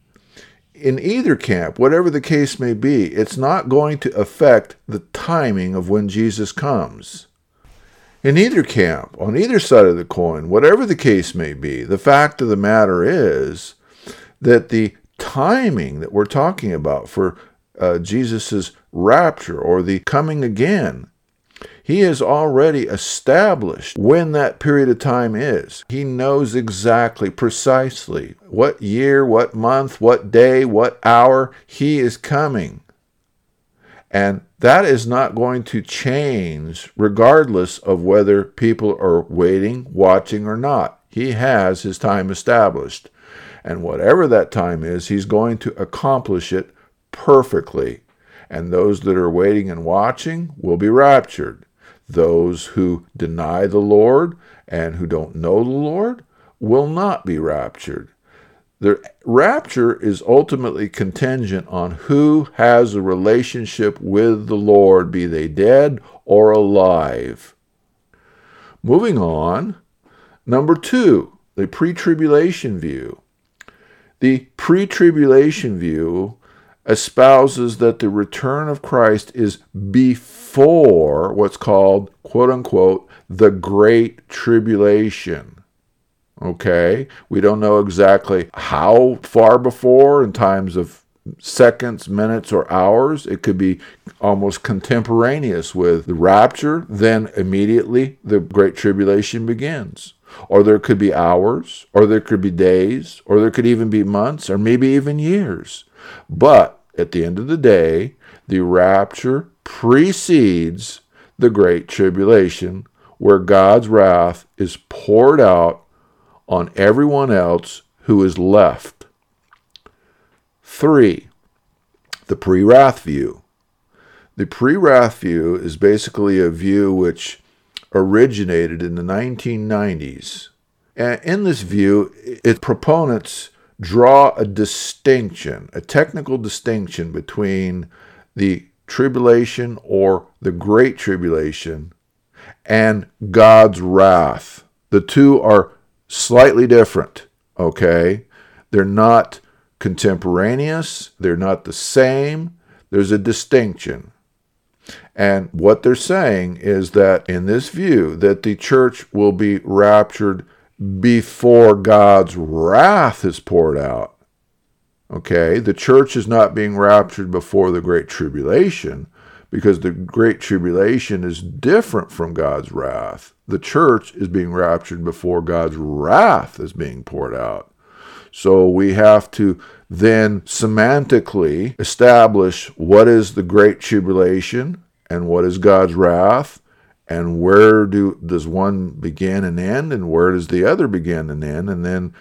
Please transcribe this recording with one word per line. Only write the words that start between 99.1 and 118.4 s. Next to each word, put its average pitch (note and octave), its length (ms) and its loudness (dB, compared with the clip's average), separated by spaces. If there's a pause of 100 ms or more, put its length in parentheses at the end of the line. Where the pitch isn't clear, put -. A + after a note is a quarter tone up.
begins. A#2+ 720 -10 (340)
Or G2+ 140 6
there G#2+ 160 4
could G#2 200 -2
be G2+ 140 0
hours, F2 800 -2
or G#2 140 6
there G#2+ 140 2
could G#2 200 -2
be G2 100 -2
days, F#2 760 0
or G#2 140 2
there A2 100 2
could A#2 160 -2
even A2+ 240 0
be G#2 140 0
months, G#2+ 440 -4
or F#2+ 80 -4
maybe A#2+ 320 0
even C#3 300 -2
years. D#3 640 -6 (460)
But B2+ 460 4 (200)
at E2+ 160 -4
the E2+ 120 -4
end F2 140 -6
of A#2+ 80 -10
the D#3 100 -4
day, G2 580 2 (320)
the F#2 140 -2
rapture G2 880 0 (160)
precedes A#2+ 1400 0 (380)
the A#2+ 100 2
Great F#2 400 0
Tribulation, F#2+ 1000 0 (300)
where G2 220 4
God's G2 500 4
wrath F2+ 580 2 (120)
is F#2+ 180 -8 (120)
poured C3 520 2
out F2 440 2 (640)
on F2 300 -4
everyone C3+ 540 2
else F2 520 -2 (200)
who G2+ 200 2
is F2+ 160 0
left. F2+ 680 0 (1600)